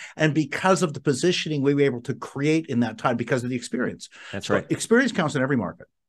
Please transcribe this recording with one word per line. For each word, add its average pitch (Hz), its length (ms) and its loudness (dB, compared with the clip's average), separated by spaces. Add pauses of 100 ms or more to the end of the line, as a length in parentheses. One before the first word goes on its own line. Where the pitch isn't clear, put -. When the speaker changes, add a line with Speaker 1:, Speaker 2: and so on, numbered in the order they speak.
(160)
Speaker 1:
and 156 180 2
because 160 480 2
of 156 120 0
the - 60 -10
positioning 156 600 0
we 143 120 4
were 143 80 4
able 123 200 2
to 123 120 -6
create 156 520 0
in 120 140 0
that 110 180 0
time 127 180 2
because 120 280 -2
of 123 60 -4
the 131 60 -2
experience. 226 520 -6 (240)
Speaker 2:
That's - 140 -8
Speaker 1:
So - 80 0
Speaker 2:
right. - 160 0
Speaker 1:
experience 233 420 2
counts 151 240 -2
in 131 60 0
every 135 140 0
market. 90 300 -4 (220)